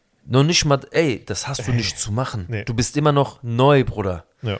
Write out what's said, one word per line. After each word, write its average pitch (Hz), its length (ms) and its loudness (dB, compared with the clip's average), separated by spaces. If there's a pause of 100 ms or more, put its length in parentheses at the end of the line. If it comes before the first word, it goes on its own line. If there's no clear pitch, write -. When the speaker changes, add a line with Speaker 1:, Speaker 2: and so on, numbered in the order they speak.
(260)
Speaker 1:
noch 131 180 4
nicht 160 220 2
mal, 139 140 2 (120)
ey, 143 340 0
das - 220 -6
hast 131 200 -6
du 131 40 -2
Speaker 2:
Ey. 120 60 2
Speaker 1:
nicht 101 220 -4
zu - 120 -6
machen. 110 360 -4
Speaker 2:
Nee. 104 160 -6
Speaker 1:
Du 120 100 -6
bist 113 220 0
immer 147 160 4
noch 143 320 0
neu, 127 400 4
Bruder. 95 420 -4 (160)
Speaker 2:
Ja. 104 180 -4